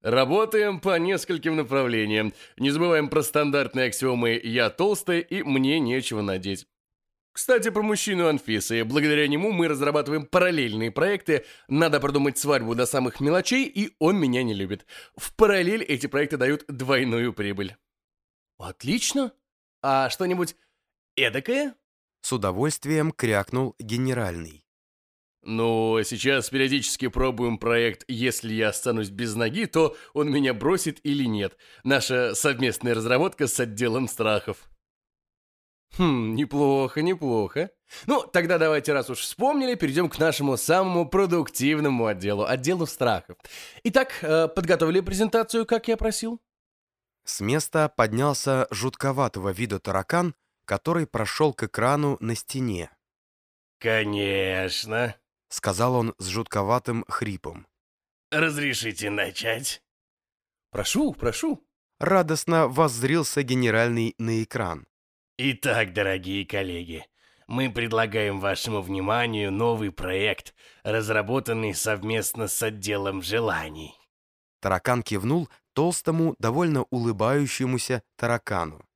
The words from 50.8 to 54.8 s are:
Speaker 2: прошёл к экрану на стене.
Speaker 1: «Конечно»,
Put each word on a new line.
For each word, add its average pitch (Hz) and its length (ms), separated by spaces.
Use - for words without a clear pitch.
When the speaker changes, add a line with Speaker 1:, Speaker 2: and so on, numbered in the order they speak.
Speaker 2:
прошёл 123 460
к - 100
экрану 139 560
на 113 160
стене. 107 540
Speaker 1:
«Конечно», 104 1400